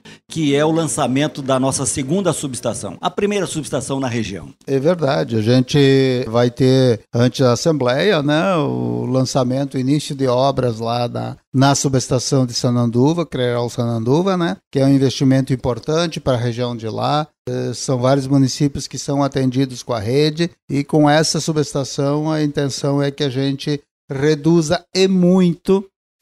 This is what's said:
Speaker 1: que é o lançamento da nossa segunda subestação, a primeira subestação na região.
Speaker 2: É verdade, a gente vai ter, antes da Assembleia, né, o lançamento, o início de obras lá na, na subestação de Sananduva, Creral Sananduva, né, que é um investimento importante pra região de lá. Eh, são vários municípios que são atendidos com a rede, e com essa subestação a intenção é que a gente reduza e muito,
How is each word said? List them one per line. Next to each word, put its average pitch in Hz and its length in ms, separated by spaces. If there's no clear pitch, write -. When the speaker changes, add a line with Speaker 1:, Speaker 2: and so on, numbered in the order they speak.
Speaker 1:
que 147 240
é 147 80
o 156 80
lançamento 147 720
da 131 180
nossa 131 260
segunda 160 460
subestação, 113 720
a 175 100
primeira 202 340
subestação 139 540
na 135 80
região. 104 460
Speaker 2:
É 135 140
verdade, 151 560
a 113 60
gente 123 360
vai 120 200
ter, 131 520
antes 123 280
da 127 100
Assembleia, 147 720
né, 165 320
o 123 500
lançamento, 131 680
o - 20
início 143 380
de 135 120
obras 127 520
lá 120 300
na, 120 260
na 135 220
subestação 131 680
de 120 80
Sananduva, 123 720
Creral 123 440
Sananduva, 123 680
né, 175 180
que 139 80
é 135 60
um 139 80
investimento 135 580
importante 151 680
pra 127 160
região 120 360
de 113 140
lá. 127 400
Eh, 127 240
são 131 260
vários 131 280
municípios 139 600
que - 100
são 139 240
atendidos 131 600
com - 80
a 117 80
rede, 151 500
e 139 140
com 151 240
essa 156 320
subestação 147 880
a 156 100
intenção 143 640
é 143 80
que 143 140
a 143 40
gente 139 520
reduza 151 760
e 185 100
muito, 185 800